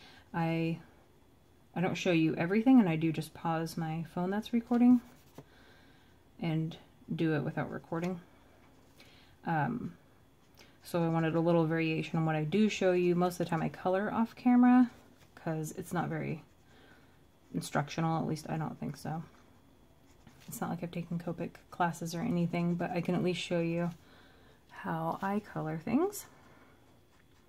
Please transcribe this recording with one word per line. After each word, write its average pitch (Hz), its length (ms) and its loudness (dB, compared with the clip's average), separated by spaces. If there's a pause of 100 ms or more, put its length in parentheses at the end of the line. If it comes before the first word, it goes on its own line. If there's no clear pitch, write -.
(320)
I, 165 460 -2 (1000)
I 170 60 0
don't 180 120 0
show 180 180 0
you 160 240 4
everything, 220 440 6
and 190 80 6
I 160 80 2
do 160 160 0
just 151 220 -6
pause 165 420 -4
my 160 380 -4
phone 180 160 -2
that's 214 240 -4
recording 240 480 6 (1400)
and 160 340 -2 (400)
do 160 200 0
it 143 80 0
without 151 280 -4
recording. 175 480 -6 (1300)
Um, 160 480 -2 (880)
so 170 220 -2
I 165 40 0
wanted 165 280 0
a 165 40 2
little 165 260 4
variation 160 520 -2
on 160 60 2
what 160 100 0
I 156 100 0
do 202 260 2
show 185 220 2
you. 180 220 4
Most 175 200 2
of 175 120 -2
the 170 40 -6
time 160 120 -2
I 156 60 -2
color 190 440 -2
off 226 220 0
camera, 247 560 6 (460)
'cause 156 360 -6
it's - 200 -12
not 156 160 -2
very 147 340 -6 (1120)
instructional, 165 640 -2
at - 80 -4
least 156 220 -6
I 160 80 -4
don't - 240 -6
think 147 160 -8
so. 156 260 -8 (1300)
It's - 120 -10
not 175 100 -6
like 170 120 -8
I've 175 80 -8
taken 170 300 -6
Copic 170 300 -8 (200)
classes 170 460 -4
or 170 40 -6
anything, 170 540 0
but 175 160 -4
I 175 100 -4
can 175 140 -2
at 160 80 0
least 180 180 0
show 170 200 -2
you 170 300 -2 (800)
how 165 520 -6
I 196 160 -2
color 160 400 -6
things. 302 480 -2 (1200)